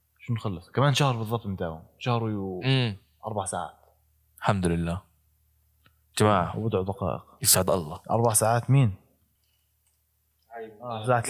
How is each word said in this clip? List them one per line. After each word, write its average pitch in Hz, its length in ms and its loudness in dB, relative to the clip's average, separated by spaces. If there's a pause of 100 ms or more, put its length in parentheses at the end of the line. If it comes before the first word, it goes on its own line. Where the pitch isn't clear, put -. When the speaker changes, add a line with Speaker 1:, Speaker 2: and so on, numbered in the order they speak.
(200)
Speaker 1:
شو - 140 -6
نخلص؟ 101 360 -6
كمان 135 240 2
شهر 131 220 2
بالضبط 113 320 -4
نداوم. 87 360 -6 (160)
شهر 117 240 0
و 98 400 -4
Speaker 2:
مم. 123 340 0 (280)
Speaker 1:
أربع 104 200 -4
ساعات. 87 300 -8 (600)
Speaker 2:
الحمد 95 280 0
لله. 85 360 0 (1160)
جماعة. 98 420 4
Speaker 1:
وبضع 107 220 0
دقائق. 92 440 -4 (160)
Speaker 2:
يسعد 95 280 4
الله. 82 300 -2 (120)
Speaker 1:
أربع 113 220 2
ساعات 113 360 2
مين؟ 127 260 4 (1600)
Speaker 2:
هاي 110 260 -12
Speaker 1:
آه، 117 260 -6
ساعة 120 220 2